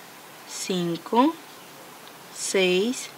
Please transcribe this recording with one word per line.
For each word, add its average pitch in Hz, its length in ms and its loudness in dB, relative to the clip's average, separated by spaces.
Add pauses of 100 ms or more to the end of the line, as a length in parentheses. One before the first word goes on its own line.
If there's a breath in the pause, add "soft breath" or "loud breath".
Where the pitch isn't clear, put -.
(520 loud breath)
cinco, 185 840 2 (1040)
seis, 190 680 2 (100)